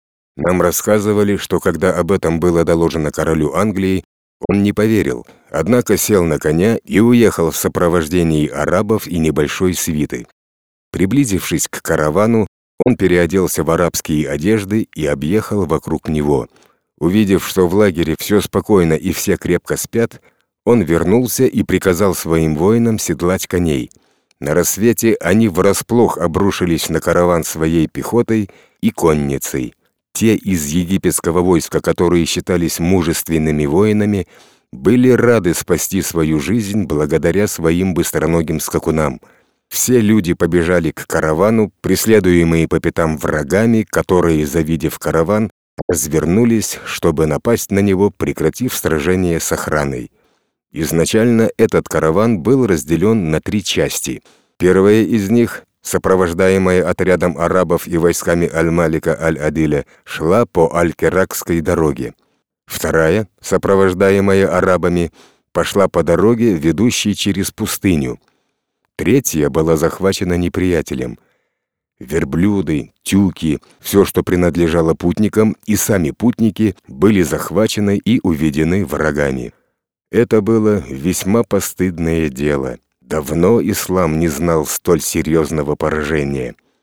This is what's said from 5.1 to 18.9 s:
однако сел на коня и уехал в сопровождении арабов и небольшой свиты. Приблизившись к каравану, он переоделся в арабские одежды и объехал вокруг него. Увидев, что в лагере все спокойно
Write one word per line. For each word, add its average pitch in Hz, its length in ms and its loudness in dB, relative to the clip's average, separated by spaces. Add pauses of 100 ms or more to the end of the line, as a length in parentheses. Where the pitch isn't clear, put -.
однако 104 460 0
сел 95 280 2
на 76 140 0
коня 80 460 2
и - 160 2
уехал 110 500 4
в - 60 -8
сопровождении 82 880 0
арабов 90 640 -2
и 87 100 -4
небольшой 80 560 0
свиты. 73 540 -6 (640)
Приблизившись 98 760 0
к - 140 -14
каравану, 92 640 2 (380)
он 127 120 2
переоделся 87 680 0
в 76 80 -2
арабские 80 580 -2
одежды 98 640 -2
и 78 120 -6
объехал 87 600 -2
вокруг 78 420 -4
него. 73 380 0 (520)
Увидев, 95 480 2
что 92 200 0
в 85 80 -2
лагере 85 420 2
все 104 240 0
спокойно 90 520 0